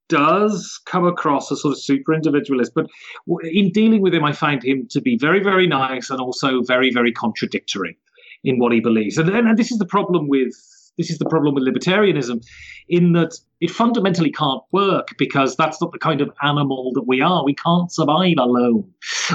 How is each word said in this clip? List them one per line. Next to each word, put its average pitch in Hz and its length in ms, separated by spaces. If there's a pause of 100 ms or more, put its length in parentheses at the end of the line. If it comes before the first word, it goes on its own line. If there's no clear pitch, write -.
does 175 800
come 180 200
across 151 460
as 131 80
sort 143 120
of - 100
super 139 320
individualist, 143 600
but 160 120 (420)
w-, 170 240
in 196 180
dealing 220 300
with 180 140
him, 156 100
I 147 80
find 143 320
him 131 280
to 131 100
be 120 160
very, 165 240
very 185 240
nice 139 420
and 131 120
also 127 420
very, 127 280
very 120 220
contradictory 104 880 (460)
in 131 140
what 120 140
he 117 80
believes. 110 380
And, 160 100
and, 226 180
and 220 120
this 233 120
is 233 80
the 202 80
problem 180 420
with 131 260 (440)
this 170 120
is 151 80
the 165 100
problem 151 260
with 131 100
libertarianism, 135 800 (440)
in 175 240
that 165 220 (260)
it 170 100
fundamentally 190 600
can't 135 320 (100)
work 190 360 (100)
because 135 380
that's 156 240
not 170 120
the - 60
kind 151 220
of 143 100 (120)
animal 139 520
that 123 120
we 127 140
are. 165 240
We 143 100
can't 175 360
survive 165 480
alone. 120 460 (500)